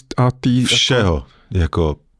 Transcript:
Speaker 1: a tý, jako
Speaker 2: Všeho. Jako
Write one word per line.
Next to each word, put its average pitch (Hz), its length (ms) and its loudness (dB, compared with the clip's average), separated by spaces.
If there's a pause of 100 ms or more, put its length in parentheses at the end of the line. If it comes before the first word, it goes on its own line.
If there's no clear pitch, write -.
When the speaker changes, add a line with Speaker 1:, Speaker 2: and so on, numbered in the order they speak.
(180)
Speaker 1:
a 127 140 2
tý, 127 300 0
jako 117 140 0
Speaker 2:
Všeho. 95 500 0 (260)
Jako 82 440 -2 (240)